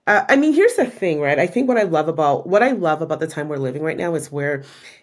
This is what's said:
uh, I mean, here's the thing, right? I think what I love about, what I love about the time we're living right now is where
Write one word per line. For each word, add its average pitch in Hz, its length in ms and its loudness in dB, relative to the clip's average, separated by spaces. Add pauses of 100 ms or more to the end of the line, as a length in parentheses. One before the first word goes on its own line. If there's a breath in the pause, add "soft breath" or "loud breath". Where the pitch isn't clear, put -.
uh, 208 240 2
I 269 60 6
mean, 294 180 4
here's 403 220 4
the 294 100 2
thing, 160 360 -4
right? 143 180 2
I 180 80 2
think 247 200 -2
what 240 120 2
I 208 40 2
love 160 240 0
about, 147 380 0
what 196 160 2
I 262 100 4
love 165 300 -2
about 156 180 -4
the 156 80 -4
time 151 200 -8
we're 147 100 -6
living 135 240 -4
right 160 160 -4
now 175 160 -2
is 151 180 -6
where 143 320 -4 (400 loud breath)